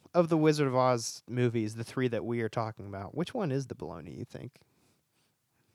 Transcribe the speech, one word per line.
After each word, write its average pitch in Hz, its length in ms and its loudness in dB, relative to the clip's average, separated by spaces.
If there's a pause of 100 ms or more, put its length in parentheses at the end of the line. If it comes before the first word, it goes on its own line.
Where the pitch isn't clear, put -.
(120)
of 170 180 4
the 170 60 6
Wizard 151 300 6
of 127 80 0
Oz 127 540 2
movies, 113 480 0
the 113 80 -8
three 127 240 0
that 110 160 -2
we 117 160 -2
are 110 80 0
talking 110 380 -6
about, 98 280 -10
which 175 200 -4
one 190 180 -2
is 135 160 -2
the - 80 -10
baloney, 80 420 -10
you - 60 -10
think? - 300 -14 (1200)